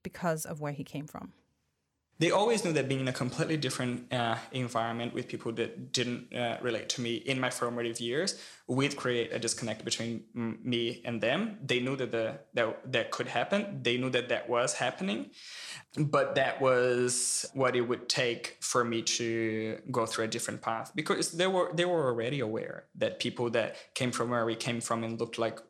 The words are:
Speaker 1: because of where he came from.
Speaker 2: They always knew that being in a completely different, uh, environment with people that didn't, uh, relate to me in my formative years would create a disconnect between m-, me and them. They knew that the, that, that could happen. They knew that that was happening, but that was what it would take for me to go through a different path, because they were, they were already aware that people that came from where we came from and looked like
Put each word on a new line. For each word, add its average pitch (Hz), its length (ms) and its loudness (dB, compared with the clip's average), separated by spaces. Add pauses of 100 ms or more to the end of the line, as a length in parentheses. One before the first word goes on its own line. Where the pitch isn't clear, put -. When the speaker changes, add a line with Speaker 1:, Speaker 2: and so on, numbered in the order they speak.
Speaker 1:
because 165 460 -2
of 151 120 -8
where 147 140 -4
he 147 100 -6
came 147 220 -8
from. - 260 -14 (840)
Speaker 2:
They 165 140 4
always 208 340 4
knew 165 80 2
that 135 160 2
being 135 100 0
in 131 80 0
a 127 60 -2
completely 147 420 0
different, 127 560 -2
uh, 117 240 0 (160)
environment 117 640 -2
with 120 160 -4
people 117 240 -6
that 117 400 -4
didn't, 120 420 -2
uh, 120 260 -2
relate 117 280 -2
to - 120 -2
me 117 140 0
in 131 240 -2
my 127 100 0
formative 120 520 -2
years 139 360 -2 (300)
would 139 300 2
create 120 340 0
a 113 80 -2
disconnect 117 460 -4
between 117 400 -4 (100)
m-, 117 260 -4
me 120 440 -2
and 117 160 -2
them. 190 420 0
They 127 160 2
knew 131 160 0
that 127 160 -2
the, 113 280 -2 (160)
that, 117 360 0
that 117 200 2
could 123 160 -2
happen. 196 560 0
They 123 140 4
knew 127 120 0
that 123 180 0
that 120 220 -2
was 123 240 2
happening, 196 560 -2 (680)
but 143 380 2
that 135 240 4
was 123 960 4
what 127 240 4
it 123 40 6
would 120 280 0
take 120 500 0
for - 240 2
me 117 200 0
to 113 760 0 (100)
go 120 160 2
through 113 200 -2
a - 20 -4
different 113 340 -4
path, 113 320 -4
because - 380 0
they 175 160 2
were, 185 260 2
they 170 120 2
were 165 220 2
already 123 340 0
aware 110 440 -4 (100)
that - 240 0
people 120 320 0
that 117 260 2 (180)
came 123 160 2
from 120 200 0
where 120 140 2
we 113 100 2
came 117 260 -2
from 113 240 0
and 113 160 -4
looked 117 160 -4
like 113 220 0 (100)